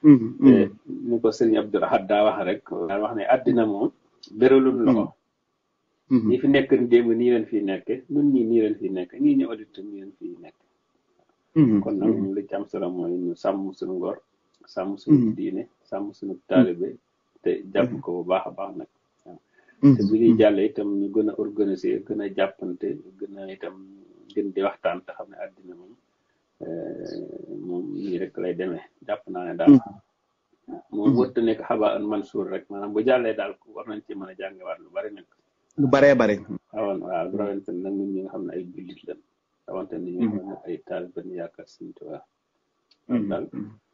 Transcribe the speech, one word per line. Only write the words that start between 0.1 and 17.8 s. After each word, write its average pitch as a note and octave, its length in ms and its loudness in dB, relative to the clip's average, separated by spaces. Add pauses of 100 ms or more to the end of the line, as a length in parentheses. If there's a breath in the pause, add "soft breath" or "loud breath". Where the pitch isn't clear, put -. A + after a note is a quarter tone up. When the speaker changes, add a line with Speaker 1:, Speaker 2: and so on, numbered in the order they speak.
Speaker 2:
Te C3+ 180 8
Speaker 1:
mhm. - 560 0
Speaker 2:
ni A#2+ 80 0
ko A2+ 120 2
sëriñ A2 280 2
Abdou G#2 240 -2
Lahad - 240 0
daa G#2 180 2
wax G#2+ 220 2
rek, F2+ 160 -4 (240)
daa G2 140 -4
wax G#2 160 -4
ne G2+ 100 -6
àddina A#2+ 400 2
moom G#2+ 240 -2 (380)
beralul B2+ 500 6
loxo. A#2+ 260 4
Speaker 1:
Mhm. - 80 -6 (1000)
Mhm. A#2 180 2
Speaker 2:
Ñi A#2+ 100 4
fi C#3 80 0
nekk C#3 220 2 (180)
démb A#2+ 240 4
nii A#2+ 200 2
lañ A2+ 140 2
fi A2 160 -4
nekke, F#2+ 320 -4 (160)
ñun D3 220 2
ñii B2 140 2
nii A2+ 160 2
lañ G#2+ 140 0
fi - 140 -8
nekke, F#2 300 -8
ñii C#3+ 180 4
ñu C3 100 2
audit G#2+ 300 -12
nii G2 240 -14
lañ F#2+ 100 -18
fi - 140 -18 (140)
nekke. E2+ 240 -20 (920)
Speaker 1:
Mhm. A#2+ 260 6
Speaker 2:
Kon G#2 160 -2
nag G2+ 120 2
Speaker 1:
Mhm. G2 240 0
Speaker 2:
li G2+ 140 -4
ci - 80 -14
am G2+ 120 -6
solo F#2+ 220 -6
mooy F2 220 -6
ñu F2+ 240 -4
sàmm F#2+ 380 -4
suñu F#2 200 -8
ngor, F2+ 240 -6 (480)
sàmm G2 320 -8
suñu D3 200 4
Speaker 1:
Mhm. A2+ 180 2
Speaker 2:
diine, - 280 -6 (200)
sàmm G2 300 -8
suñu G2 200 -10
Speaker 1:
Mhm. - 140 -16
Speaker 2:
taalibe, F#2+ 420 2 (540)
te - 80 0 (220)
jàpp A#2+ 180 0